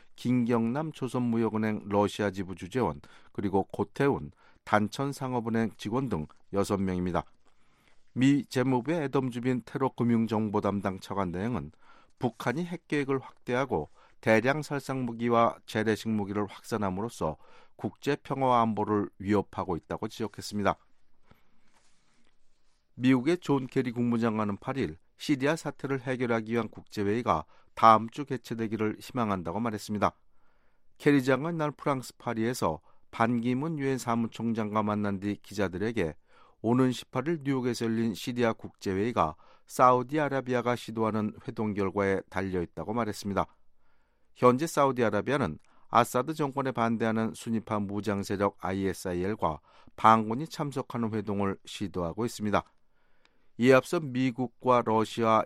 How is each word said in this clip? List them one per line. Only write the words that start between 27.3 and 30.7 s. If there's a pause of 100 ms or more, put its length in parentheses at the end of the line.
다음
주
개최되기를
희망한다고
말했습니다. (840)